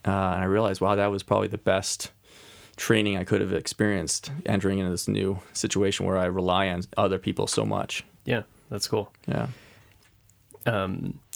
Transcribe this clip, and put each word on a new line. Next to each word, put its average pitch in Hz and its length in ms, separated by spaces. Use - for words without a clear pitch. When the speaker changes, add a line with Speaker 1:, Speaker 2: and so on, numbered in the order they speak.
Speaker 1:
uh, - 40
and 95 320
I 92 40
realized, 98 360
wow, 98 140
that 101 120
was 101 160
probably 101 260
the 104 80
best - 540
training 104 400
I 92 60
could 101 180
have 95 120
experienced - 800
entering 98 340
into 92 120
this 87 160
new 98 320
situation 98 520
where 95 120
I 92 80
rely 92 440
on 90 140
other 95 240
people - 280
so 110 180
much. 101 400
Speaker 2:
Yeah, 123 200
that's 107 180
cool. 107 240
Speaker 1:
Yeah. 123 200
Speaker 2:
Um, 95 540